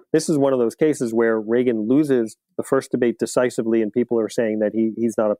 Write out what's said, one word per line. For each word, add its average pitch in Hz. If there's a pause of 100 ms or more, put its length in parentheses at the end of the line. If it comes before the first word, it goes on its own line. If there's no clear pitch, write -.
(120)
this 156
is 165
one 139
of 131
those 113
cases 143
where 113
Reagan 113
loses 131 (220)
the -
first -
debate 123
decisively 117
and 104
people 120
are 110
saying 110
that 104
he, 110
he's 113
not 107
up 104